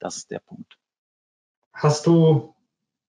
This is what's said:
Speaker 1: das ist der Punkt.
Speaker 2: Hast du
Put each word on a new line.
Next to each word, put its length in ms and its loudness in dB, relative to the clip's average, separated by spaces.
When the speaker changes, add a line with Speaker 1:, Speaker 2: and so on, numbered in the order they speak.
Speaker 1:
das 160 -14
ist 160 -20
der 80 -12
Punkt. 360 -20
Speaker 2:
Hast 340 -4
du 480 2